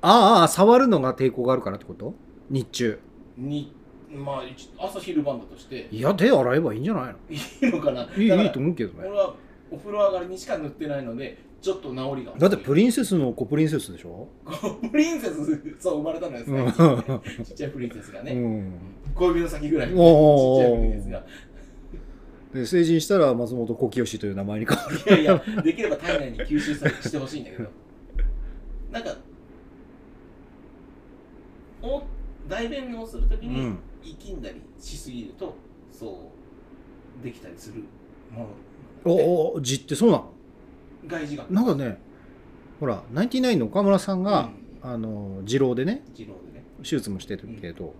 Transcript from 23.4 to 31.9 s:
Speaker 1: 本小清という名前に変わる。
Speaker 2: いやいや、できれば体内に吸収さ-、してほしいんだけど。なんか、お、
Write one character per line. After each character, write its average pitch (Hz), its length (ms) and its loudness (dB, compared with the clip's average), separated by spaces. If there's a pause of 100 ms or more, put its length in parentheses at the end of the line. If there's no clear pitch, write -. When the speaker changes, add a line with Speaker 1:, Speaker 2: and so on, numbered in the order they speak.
Speaker 1:
本 117 180 -2
小 113 160 0
清 110 300 -2
と 104 80 -6
い 101 40 -4
う 98 40 -6
名 98 80 -6
前 104 160 -4
に 117 80 -4
変 - 100 0
わ - 100 -8
る。 175 340 4
Speaker 2:
い - 40 0
や 190 140 6
い 214 160 -6
や、 202 80 -2
で 320 100 2
き 233 80 -4
れ 208 80 -2
ば 190 80 -2
体 - 220 -2
内 131 140 -6
に - 80 -10
吸 147 180 -2
収 147 160 -4
さ-、 147 120 -2 (140)
し - 80 -6
て 156 80 -6
ほ 135 80 -6
し 147 140 -10
い - 20 -12
ん 113 40 -12
だ - 40 -18
け - 80 -16
ど。 110 120 -10 (1200)
な 233 80 -8
ん - 40 -12
か、 - 120 -8 (2750)
お、 277 220 -6 (440)